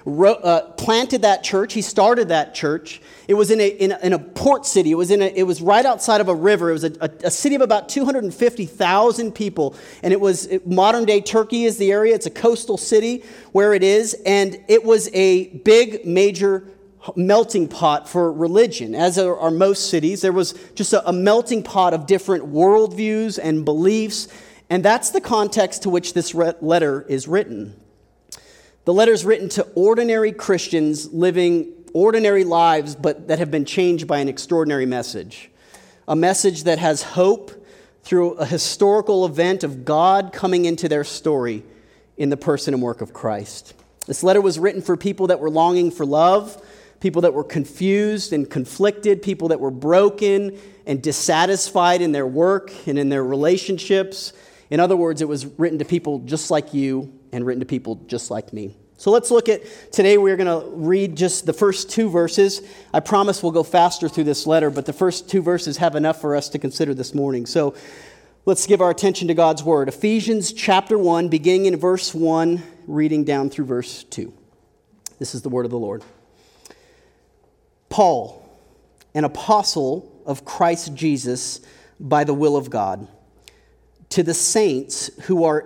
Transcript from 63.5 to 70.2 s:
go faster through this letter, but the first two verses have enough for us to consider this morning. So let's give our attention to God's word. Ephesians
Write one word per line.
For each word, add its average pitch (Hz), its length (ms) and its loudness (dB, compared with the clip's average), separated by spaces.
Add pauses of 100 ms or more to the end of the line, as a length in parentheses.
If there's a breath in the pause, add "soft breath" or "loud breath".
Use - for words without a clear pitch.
go 160 100 2
faster 170 460 2
through 156 160 -2
this 147 200 -2
letter, 156 240 2
but 143 160 -6
the 147 80 -6
first 180 360 -2
two 190 120 0
verses 170 360 -2
have 160 180 0
enough 156 240 0
for 147 160 -2
us 143 140 -4
to 147 100 -6
consider 151 340 -4
this 131 220 -8
morning. 135 300 -4
So 143 300 -2 (720 loud breath)
let's 190 220 0
give 190 140 4
our 180 80 4
attention 175 400 -2
to 165 40 2
God's 160 300 2
word. 147 240 2
Ephesians 214 640 -2